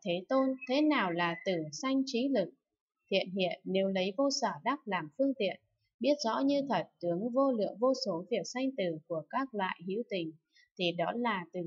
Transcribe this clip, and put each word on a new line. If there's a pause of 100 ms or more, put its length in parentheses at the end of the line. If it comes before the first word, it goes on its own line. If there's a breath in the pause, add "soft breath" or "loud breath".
Thế
Tôn, (200)
thế
nào
là (100)
tử (180)
sanh
trí
lực? (640)
Thiện
hiện,
nếu
lấy
vô (120)
sở (160)
đắc
làm
phương
tiện, (380)
biết (100)
rõ
như
thật (140)
tướng
vô
lượng
vô (120)
số
việc (120)
sanh
tử (100)
của
các
loại
hữu
tình, (480 soft breath)
thì
đó (100)
là
tử